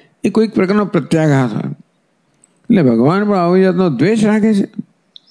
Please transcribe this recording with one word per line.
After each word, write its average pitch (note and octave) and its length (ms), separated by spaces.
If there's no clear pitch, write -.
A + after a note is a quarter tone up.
એ G#3+ 60
કોઈક G#3+ 240
પ્રકારનો G#3 300
પ્રત્યાઘાત D3 720
હોય. C#3+ 200
એટલે G3 120
ભગવાન C#3+ 460
પણ G#3 80
આવી F3+ 260
જાતનો F#3 280
દ્વેષ G3 340
રાખે G#3+ 300
છે, G3 140